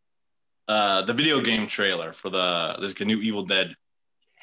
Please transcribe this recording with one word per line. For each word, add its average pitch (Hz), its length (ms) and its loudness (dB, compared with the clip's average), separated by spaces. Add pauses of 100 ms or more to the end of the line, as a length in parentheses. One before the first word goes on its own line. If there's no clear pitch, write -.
(680)
uh, 101 360 2
the 107 100 -2
video 143 280 2
game 110 280 0
trailer 87 440 -2
for - 180 -10
the, 87 500 0
there's 95 180 -6
a 104 60 -4
new 107 160 2
Evil 104 240 -2
Dead? 90 300 0 (680)